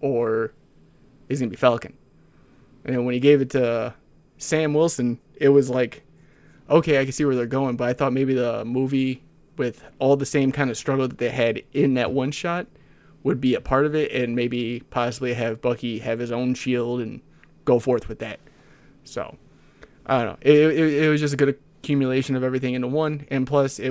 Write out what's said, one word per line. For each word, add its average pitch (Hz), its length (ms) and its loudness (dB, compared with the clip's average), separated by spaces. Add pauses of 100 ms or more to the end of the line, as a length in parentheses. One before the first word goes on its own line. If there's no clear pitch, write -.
or 113 520 -2 (760)
is 139 120 -4
it 127 40 -2
gonna 113 60 -4
be 127 60 -10
Falcon? 120 380 0 (880)
And 127 100 -4
then 123 100 -2
when 123 100 -2
he 123 60 -2
gave 139 200 6
it 131 100 -2
to 117 440 -2 (420)
Sam 156 380 -2
Wilson, 135 440 0 (180)
it 143 120 4
was 139 200 6
like, 123 360 -2 (640)
okay, 151 300 4
I 135 40 0
can 135 80 -4
see 151 120 -2
where 139 100 2
they're 120 120 0
going, 131 300 -2
but 120 120 -2
I 123 40 0
thought 127 200 0
maybe 131 220 0
the 117 300 0
movie 131 600 -2 (320)
with 120 260 -6 (160)
all 135 180 4
the 139 100 -2
same 135 260 2
kind 135 180 -2
of 110 60 -6
struggle 135 320 -2
that 110 100 -12
they 120 120 -2
had 117 320 -2 (100)
in 139 220 2
that 120 180 0
one 131 180 -2
shot 175 360 -6 (580)
would 135 160 -2
be 127 140 2
a - 60 -2
part 135 260 2
of 147 80 -2
it, 156 180 0
and 120 240 -2
maybe 120 440 -4 (100)
possibly 120 440 -4
have 113 260 -4
Bucky 120 380 -4
have 113 220 -6
his 120 100 -6
own 127 240 -2
shield 123 460 -2
and 113 200 -10 (440)
go 123 160 4
forth 120 280 0
with 110 120 -12
that. 110 180 -10 (640)
So, - 340 -12 (720)
I 131 160 0
don't 117 100 -2
know. - 100 -18
It, 151 360 6
it, 156 260 2
it 156 40 4
was 151 120 2
just 147 140 -2
a - 20 -4
good 139 120 4 (340)
accumulation 135 540 0
of 127 80 -2
everything 127 300 -2
into 127 140 -4
one, 151 420 -4
and 131 160 -2
plus 139 340 0
it 123 100 -4